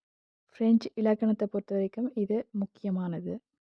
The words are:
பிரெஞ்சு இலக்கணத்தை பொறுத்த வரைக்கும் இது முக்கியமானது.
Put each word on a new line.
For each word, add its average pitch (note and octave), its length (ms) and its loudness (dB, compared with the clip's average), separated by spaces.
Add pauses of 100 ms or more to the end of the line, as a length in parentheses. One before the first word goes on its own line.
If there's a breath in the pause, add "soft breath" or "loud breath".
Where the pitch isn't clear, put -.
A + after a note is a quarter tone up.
(560)
பிரெஞ்சு A3+ 400 4
இலக்கணத்தை G#3+ 520 2
பொறுத்த G3+ 260 -4
வரைக்கும் G3 420 -2
இது G#3 360 -2
முக்கியமானது. F#3 880 -4 (320)